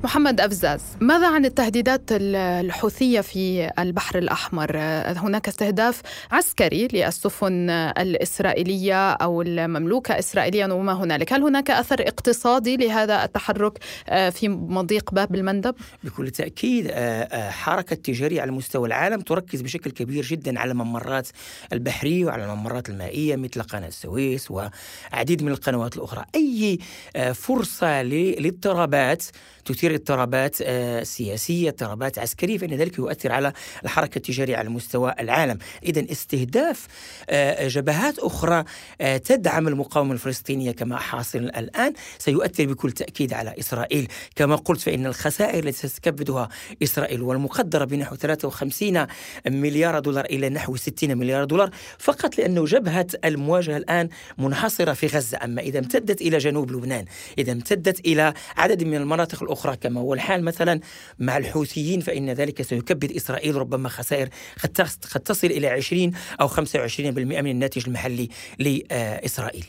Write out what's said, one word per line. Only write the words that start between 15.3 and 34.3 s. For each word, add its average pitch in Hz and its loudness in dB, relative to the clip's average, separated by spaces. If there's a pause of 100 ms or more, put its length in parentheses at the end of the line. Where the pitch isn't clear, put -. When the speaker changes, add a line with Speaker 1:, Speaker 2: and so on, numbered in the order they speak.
Speaker 1:
المندب؟ 196 0 (280)
Speaker 2:
بكل 135 -6
تأكيد، 233 0
آه، - -4
آه، 113 -2
حركة 170 -2
تجارية 139 -2
على 131 -4
مستوى 127 -2
العالم 175 0
تركز 170 -4
بشكل 131 -6
كبير 131 -4
جدا 139 -4
على 123 0
ممرات 120 -2 (460)
البحرية 147 0
وعلى 113 -2
الممرات 113 -6
المائية 135 -2
مثل 127 -6
قناة 101 -8
السويس 127 -4
وعديد 104 -2
من 147 0
القنوات 123 -2
الأخرى. - -8 (120)
أي، 220 2 (360)
آه، 127 0
فرصة 151 0
ل-، 156 0
لاضطرابات 165 2 (420)
تثير 139 0
اضطرابات، 135 2
آه، 123 -2
سياسية، 139 -2
اضطرابات 123 -4
عسكرية، 180 -2
فإن 175 -4
ذلك 165 0
يؤثر 175 -2
على 135 0 (300)
الحركة - 0
التجارية 127 -2